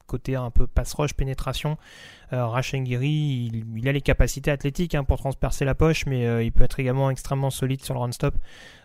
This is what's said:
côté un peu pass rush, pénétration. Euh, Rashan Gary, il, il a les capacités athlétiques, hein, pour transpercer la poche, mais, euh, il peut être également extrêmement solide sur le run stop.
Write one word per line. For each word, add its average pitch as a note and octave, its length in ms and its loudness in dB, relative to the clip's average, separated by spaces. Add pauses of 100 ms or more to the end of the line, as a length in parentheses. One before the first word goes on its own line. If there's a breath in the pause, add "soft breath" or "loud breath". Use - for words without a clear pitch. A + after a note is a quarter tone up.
côté C3 260 -6
un B2+ 160 -6
peu - 160 6
pass - 260 -2
rush, D3 220 -2
pénétration. C3+ 640 -4 (560 loud breath)
Euh, B2+ 120 0
Rashan C3 360 -4
Gary, B2+ 260 -2 (420)
il, A2+ 140 -6 (140)
il A#2+ 100 -2
a C#3 40 0
les C#3+ 100 -2
capacités C3 480 2
athlétiques, C#3+ 440 -2
hein, D3 100 0
pour C3+ 120 2
transpercer - 480 -2
la C3+ 100 0
poche, D#3 320 2
mais, B2+ 200 0
euh, A#2 160 0
il A#2 100 -2
peut - 120 12
être - 160 2
également C3+ 280 0
extrêmement C3+ 420 -4
solide C3 320 -4
sur - 120 -8
le B2 60 -4
run A#2+ 120 -4
stop. C#3+ 220 -2 (500 loud breath)